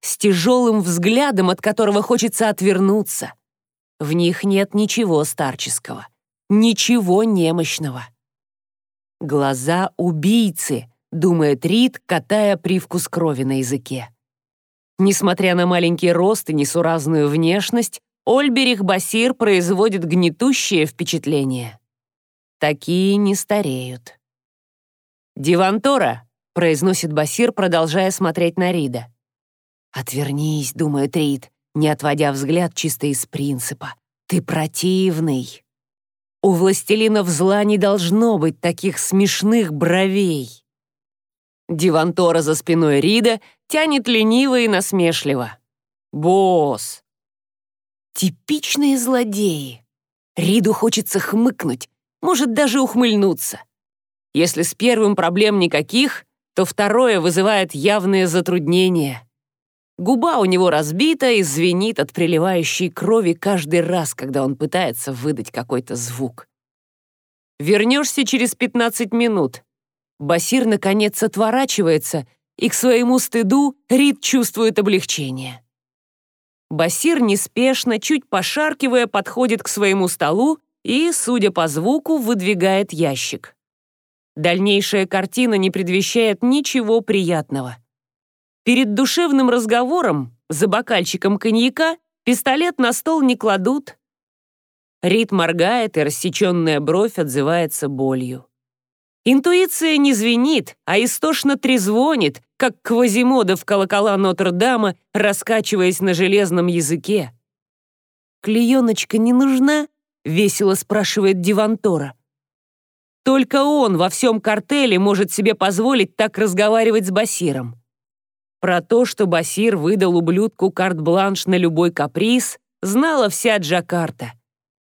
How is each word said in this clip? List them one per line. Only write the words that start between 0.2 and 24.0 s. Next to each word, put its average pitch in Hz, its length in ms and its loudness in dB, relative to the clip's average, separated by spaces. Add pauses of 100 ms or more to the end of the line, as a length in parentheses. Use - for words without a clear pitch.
взглядом, 196 680 0
от 185 120 -2
которого 208 400 0
хочется 226 460 0
отвернуться. 196 840 0 (640)
В 151 140 -4
них 170 320 0
нет 196 280 0
ничего 202 520 0
старческого, - 800 -8 (400)
ничего 214 760 2
немощного. 160 840 -2 (1120)
«Глаза 143 800 -2
убийцы», 170 920 -2 (220)
думает 160 540 0
Рид, 233 400 0
катая 202 500 0
привкус 180 540 -4
крови 156 340 -2
на 135 140 -2
языке. 127 520 -6 (920)
Несмотря 190 540 2
на 175 100 2
маленький 175 460 2
рост 185 380 0
и 160 40 -2
несуразную 156 760 0
внешность, 185 720 0 (240)
Ольберих 247 580 2
Басир 220 500 0
производит 196 720 0
гнетущее 175 800 0
впечатление. 135 920 -4 (800)
Такие 180 560 0
не 202 180 2
стареют. 131 840 -6 (1200)